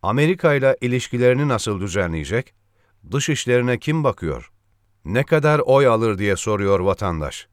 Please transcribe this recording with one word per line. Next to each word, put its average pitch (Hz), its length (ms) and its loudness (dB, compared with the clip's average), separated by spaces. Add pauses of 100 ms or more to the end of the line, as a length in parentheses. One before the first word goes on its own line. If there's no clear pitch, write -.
Amerika 147 520 0
ile 135 260 2
ilişkilerini 123 680 0
nasıl 107 320 -2
düzenleyecek? 90 760 -4 (560)
Dışişlerine 123 680 0
kim 156 260 -2
bakıyor? 80 480 -4 (520)
"Ne 120 200 -2
kadar 151 340 2
oy 135 280 4
alır?" 113 320 2
diye 101 180 0
soruyor 98 440 0
vatandaş. 90 720 -4